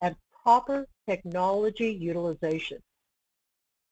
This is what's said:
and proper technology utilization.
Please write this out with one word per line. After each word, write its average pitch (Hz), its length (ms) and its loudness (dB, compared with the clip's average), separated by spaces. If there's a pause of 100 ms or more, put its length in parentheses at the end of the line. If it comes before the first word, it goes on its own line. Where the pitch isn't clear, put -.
and 175 140 -2 (280)
proper 269 440 4 (200)
technology 196 840 0
utilization. 170 920 -4 (1120)